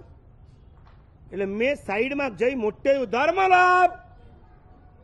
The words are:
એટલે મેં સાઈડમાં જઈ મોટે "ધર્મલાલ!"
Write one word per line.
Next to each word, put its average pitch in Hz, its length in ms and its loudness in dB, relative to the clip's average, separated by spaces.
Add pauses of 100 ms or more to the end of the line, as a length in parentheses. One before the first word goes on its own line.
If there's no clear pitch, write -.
(1300)
એટલે 196 120 -6
મેં 220 300 -2
સાઈડમાં 262 640 -6
જઈ 240 180 -4
મોટે 254 520 -2
"ધર્મલાલ!" 359 840 4 (1120)